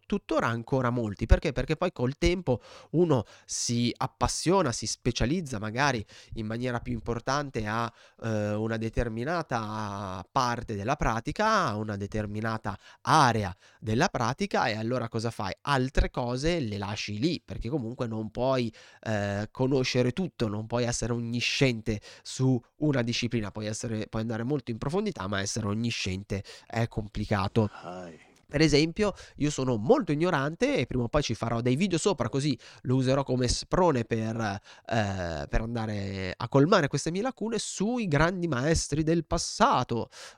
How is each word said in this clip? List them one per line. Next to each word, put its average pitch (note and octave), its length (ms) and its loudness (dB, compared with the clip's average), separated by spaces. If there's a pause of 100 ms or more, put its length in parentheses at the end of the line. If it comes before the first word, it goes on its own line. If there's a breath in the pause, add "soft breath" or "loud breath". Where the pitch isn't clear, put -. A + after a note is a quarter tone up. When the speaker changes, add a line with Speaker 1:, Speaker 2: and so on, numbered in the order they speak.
Speaker 1:
tuttora A3 420 0
ancora A#2 420 0
molti. A#2 360 -2
Perché? E3 260 -2
Perché B2+ 240 -4
poi F3+ 160 -4
col B2+ 260 -4
tempo F3 440 -2 (300 loud breath)
uno D3+ 340 2 (200 loud breath)
si A#2+ 500 -2
appassiona, D3+ 760 0
si G#2+ 160 -6
specializza C3 720 -2
magari A2+ 440 0 (320 loud breath)
in A2+ 100 -4
maniera A#2 340 -4
più B2 140 -6
importante A#2+ 760 -2
a, A2+ 240 -2 (320 soft breath)
eh, G#2+ 300 0
una A2 240 0
determinata A2 1500 -4
parte A#2+ 440 0
della G#2 200 0
pratica, D#3 680 2
a A2 100 0
una G#2+ 220 -4
determinata G#2+ 800 -4 (240 loud breath)
area B2 520 4 (260 soft breath)
della A#2 280 2
pratica, C#3 600 0
e A2 100 0
allora A#2 320 -2
cosa A#2 200 -2
fai? G2+ 240 -4 (100)
Altre C#3 460 2
cose C#3+ 520 -2
le G#2 160 -4
lasci G#2 420 -6
lì, C#3 240 0
perché - 240 -8
comunque B2 400 -4
non A2 240 -6
puoi, B2 420 0 (280 loud breath)
eh, G2+ 500 -2
conoscere C3 640 2
tutto, E3+ 340 -2
non G#2+ 200 -6
puoi A#2+ 180 -2
essere A#2 260 -2
onnisciente A#2 880 0 (220 loud breath)
su C3 360 2 (200)
una C#3+ 240 2
disciplina, A#2 500 -2
puoi G#2+ 160 -6
essere, G#2+ 400 -4
puoi A2+ 140 -2
andare A2+ 220 -2
molto C3 280 -2
in A2 60 -4
profondità, E3+ 500 -2
ma G2 140 0
essere G2+ 260 -2
onnisciente G#2 760 -2 (220 loud breath)
è A2+ 220 0
complicato. G#2 840 0
Speaker 2:
Ai. F2 580 -14 (220)
Speaker 1:
Per D3 80 2
esempio, D#3+ 540 4 (220 loud breath)
io D3 120 2
sono C3 280 0
molto E3+ 340 4
ignorante E3 680 2
e C3 80 2
prima B2 200 0
o - 20 -2
poi D3 160 2
ci A2+ 100 -4
farò A2+ 260 0
dei B2 160 4
video F3+ 220 2
sopra, D3+ 320 0
così C#3 260 0 (260 loud breath)
lo B2+ 120 0
userò C3 300 2
come B2+ 240 2
sprone D3+ 580 2
per, A2+ 340 -2
eh, G2 1120 -2
per A#2 100 2
andare G#2 800 -4
a A#2 120 -4
colmare D#3 380 6
queste D3 220 -4
mie F#3 140 -2
lacune A3+ 340 -4
sui A3 500 -2
grandi E3+ 400 2
maestri D3 540 2
del D#3+ 240 2
passato. E3 840 2 (260 loud breath)